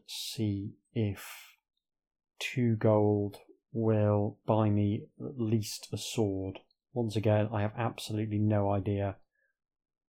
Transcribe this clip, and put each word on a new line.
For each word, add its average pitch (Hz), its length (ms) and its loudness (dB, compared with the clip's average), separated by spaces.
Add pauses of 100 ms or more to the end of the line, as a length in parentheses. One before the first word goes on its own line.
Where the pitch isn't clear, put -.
see 101 680 -6 (180)
if - 600 -6 (840)
two 120 360 0
gold 104 640 4 (360)
will 107 720 2
buy 110 240 2
me 104 360 0 (140)
at 131 200 -10
least 110 520 -2
a 110 60 -6
sword. 95 600 -4 (340)
Once 117 220 -2
again, 107 360 4
I 104 100 -2
have 107 160 -2
absolutely 107 600 -2
no 104 320 4
idea 98 440 0 (920)